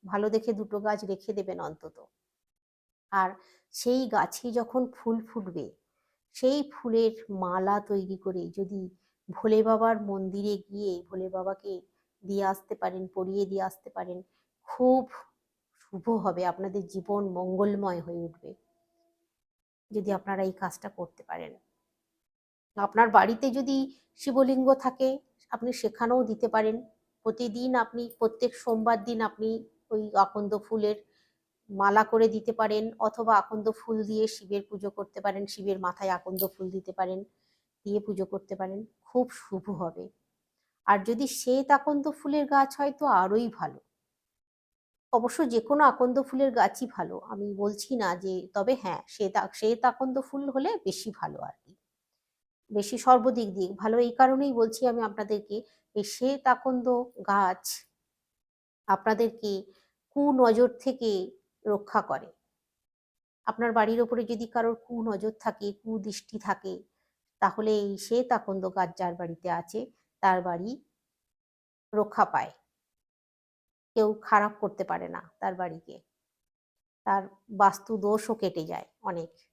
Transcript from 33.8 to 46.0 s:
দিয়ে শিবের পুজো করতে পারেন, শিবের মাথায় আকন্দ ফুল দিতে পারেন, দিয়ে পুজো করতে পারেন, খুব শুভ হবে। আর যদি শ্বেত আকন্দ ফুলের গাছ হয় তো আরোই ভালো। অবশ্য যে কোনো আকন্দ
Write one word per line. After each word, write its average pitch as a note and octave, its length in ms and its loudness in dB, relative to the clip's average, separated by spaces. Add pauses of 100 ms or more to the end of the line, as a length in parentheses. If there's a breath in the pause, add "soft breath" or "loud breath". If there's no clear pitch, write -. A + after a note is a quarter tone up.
দিয়ে G#3+ 220 0
শিবের G3+ 360 -6
পুজো G3+ 260 -8
করতে G3+ 320 -10
পারেন, G3 240 -2
শিবের G3 340 -6
মাথায় F#3 380 -2
আকন্দ F#3 300 -6
ফুল F#3+ 220 -8
দিতে F#3 220 -10
পারেন, F#3 280 -4 (680)
দিয়ে G3+ 140 0
পুজো G3+ 260 -4
করতে G3 300 -10
পারেন, F#3+ 240 -8 (240)
খুব B3+ 280 0
শুভ - 400 -10
হবে। F3 340 -6 (840)
আর G3+ 160 8
যদি A#3 240 0
শ্বেত C4 440 0
আকন্দ C#4+ 400 4
ফুলের D4 340 0
গাছ C#4 320 4
হয় C#4+ 160 0
তো C#4+ 120 -4 (120)
আরোই G#3 320 2
ভালো। C#3+ 300 -8 (1300)
অবশ্য A#3+ 260 0 (100)
যে A#3 120 2
কোনো C#4+ 220 2
আকন্দ B3+ 400 4